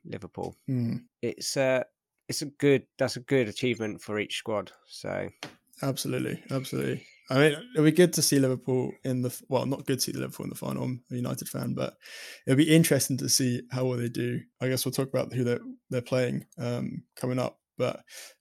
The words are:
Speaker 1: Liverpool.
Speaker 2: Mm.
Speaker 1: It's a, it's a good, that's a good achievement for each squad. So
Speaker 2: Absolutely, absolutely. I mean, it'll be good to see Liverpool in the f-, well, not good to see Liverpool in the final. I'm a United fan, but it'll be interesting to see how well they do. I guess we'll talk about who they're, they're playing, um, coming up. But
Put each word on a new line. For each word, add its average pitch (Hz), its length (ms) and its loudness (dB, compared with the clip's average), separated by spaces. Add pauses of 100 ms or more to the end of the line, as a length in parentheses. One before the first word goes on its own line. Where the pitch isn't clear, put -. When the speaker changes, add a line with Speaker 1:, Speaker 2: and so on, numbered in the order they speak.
Speaker 1:
Liverpool. 92 540 -10 (120)
Speaker 2:
Mm. 120 360 -2 (160)
Speaker 1:
It's - 340 -6
a, 131 300 2 (420)
it's - 140 -6
a 156 60 -6
good, 139 380 2 (120)
that's 123 180 0
a 123 60 -10
good 127 260 2
achievement 107 540 -2
for 107 180 -4
each - 180 -4
squad. 104 340 -4 (160)
So 95 420 -6 (520)
Speaker 2:
Absolutely, 135 720 -4
absolutely. 131 540 -4 (240)
I 131 100 2
mean, 147 180 6 (160)
it'll 156 100 4
be 156 80 8
good 170 220 8
to - 80 0
see - 180 4
Liverpool 127 540 0 (100)
in 127 200 0
the 123 60 -2
f-, - 200 -10
well, 127 160 2
not 135 200 -4
good 135 100 0
to 123 60 -2
see - 100 -2
Liverpool - 340 -6
in - 60 -6
the - 40 -10
final. - 280 -4
I'm 127 280 -4
a 127 40 -6
United 127 340 -6
fan, 131 240 -4
but 131 220 -4 (500)
it'll 135 100 4
be 151 180 6
interesting 147 440 6
to 139 100 -4
see 127 440 2
how 131 140 -2
well 123 120 -2
they 120 100 -2
do. 120 320 -4 (220)
I 131 80 0
guess 131 160 0
we'll 131 80 -2
talk 135 160 0
about 131 240 -2
who 123 100 0
they're, 120 160 2 (300)
they're 127 120 -2
playing, 127 440 0 (140)
um, 120 440 -4 (120)
coming 127 240 -2
up. - 200 -4 (180)
But - 260 -2 (380)